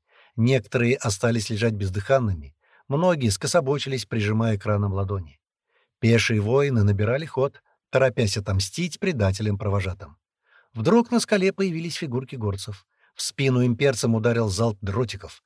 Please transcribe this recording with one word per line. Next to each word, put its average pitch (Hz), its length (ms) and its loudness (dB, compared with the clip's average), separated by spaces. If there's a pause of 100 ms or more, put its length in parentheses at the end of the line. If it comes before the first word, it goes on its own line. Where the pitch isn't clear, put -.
(360)
Некоторые 120 600 2
остались 117 540 -2
лежать 110 240 0
бездыханными, 98 840 -2 (320)
многие 151 420 2
скособочились, 139 760 -2
прижимая 110 520 0
к - 80 -16
ранам 104 280 0
ладони. 95 460 -6 (600)
Пешие 113 400 4
воины 123 440 2
набирали 104 420 2
ход, - 360 -2 (280)
торопясь 123 480 2
отомстить 104 640 -4
предателям-провожатым. 101 1160 -2 (560)
Вдруг 190 380 2
на 240 80 2
скале 190 320 0
появились 170 440 -4
фигурки 131 400 -6
горцев. 104 500 -8 (300)
В - 80 -10
спину 127 420 2
имперцам 123 480 2
ударил 117 340 2
залп 104 340 0
дротиков. 101 640 -6